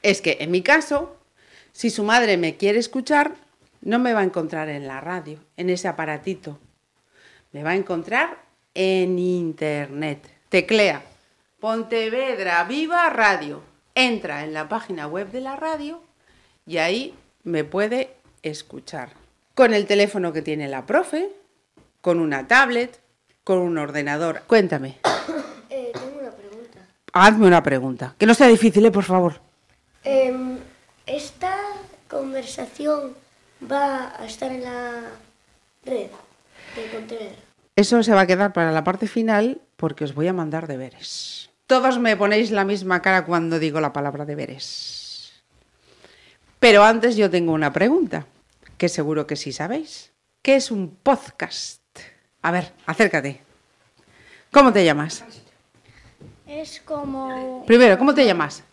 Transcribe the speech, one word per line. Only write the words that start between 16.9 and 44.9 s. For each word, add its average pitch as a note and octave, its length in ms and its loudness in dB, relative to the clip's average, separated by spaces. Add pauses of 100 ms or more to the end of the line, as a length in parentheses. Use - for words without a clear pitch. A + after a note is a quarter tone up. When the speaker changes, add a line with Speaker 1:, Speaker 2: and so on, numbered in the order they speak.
Speaker 1:
me E3 200 -4
puede G#3+ 500 -4 (280)
escuchar. C#3+ 680 -14 (440)
Con A#3+ 180 4
el G#3 140 0
teléfono G3+ 460 0
que D#3 100 -6
tiene D3+ 260 -8
la C3 180 -10
profe, F4+ 440 -2 (680)
con E3+ 200 0
una C#3 260 -4
tablet, B3 540 2 (440)
con F#3 140 0
un E3+ 200 -2
ordenador. D3 680 -4
Cuéntame. E3 560 0
Speaker 2:
<coughs> - 60 0 (640)
Eh, B3 220 -10
tengo C4+ 280 -14
una B3 100 -12
pregunta. G3+ 500 -20 (320)
Speaker 1:
Hazme G#3 340 8
una F3 160 8
pregunta. C3 540 -4
Que - 80 2
no A3+ 80 8
sea B3+ 160 8
difícil, A3+ 380 8
¿eh? A3 40 8
Por G3 140 0
favor. F3+ 340 2 (640)
Speaker 2:
Em, B3+ 540 0 (500)
¿esta F4+ 480 -8 (540)
conversación C4+ 1080 -8 (560)
va C4+ 480 -4
a A3+ 60 -14
estar B3+ 260 -10
en B3+ 140 -10
la A#3+ 380 -10 (840)
red A#3+ 240 -6 (680)
de A3+ 160 -12
Pontevedra? A3 460 -12 (400)
Speaker 1:
Eso A3+ 260 6
se G#3+ 120 6
va F#3+ 80 8
a F3+ 40 4
quedar F#3 280 2
para E3 180 0
la D#3 100 0
parte F#3 240 -2
final A3 540 0 (160)
porque D3+ 280 -4
os C3+ 100 -8
voy D#3 140 -2
a F#3 40 0
mandar D#3+ 340 -6
deberes. - 840 -12 (160)
Todos C4 320 2
me A3+ 180 2
ponéis G#3 340 2
la G3+ 140 0
misma F#3 380 -2
cara F#3 240 2
cuando E3 320 0
digo D#3 220 -2
la C#3+ 120 -2
palabra C#3+ 320 -6
deberes. - 1160 -14 (1160)